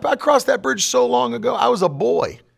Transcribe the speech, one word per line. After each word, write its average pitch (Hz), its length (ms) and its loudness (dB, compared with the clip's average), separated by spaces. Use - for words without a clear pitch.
I 269 120 0
crossed 285 300 2
that - 160 0
bridge 208 220 -2
so 247 220 2
long 240 280 0
ago. 240 200 -2
I 233 140 0
was 233 140 0
a 180 60 4
boy. 147 500 -2